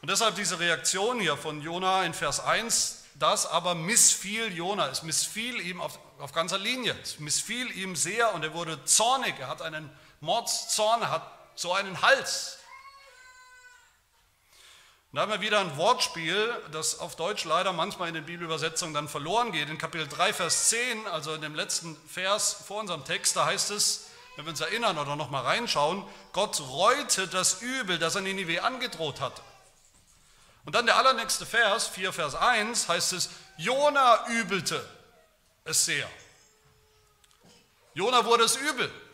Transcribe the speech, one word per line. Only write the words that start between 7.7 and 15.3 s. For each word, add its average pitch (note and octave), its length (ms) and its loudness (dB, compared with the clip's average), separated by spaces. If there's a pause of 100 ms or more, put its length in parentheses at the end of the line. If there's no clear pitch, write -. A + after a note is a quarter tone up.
ihm F#3+ 180 -6
sehr G#3 400 2
und D#3 80 -4
er D#3 100 -4
wurde D#3+ 300 -6
zornig, A3 560 4
er C3 80 -8
hat D#3 140 -8
einen D#3 280 -8 (300)
Mordszorn, G#3+ 800 0
er D3+ 100 0
hat D#3+ 200 -4 (240)
so F3 160 -4
einen F#3+ 300 -2
Hals. - 560 4 (2500)
Und - 40 -10
da D3 60 0
haben G3 100 0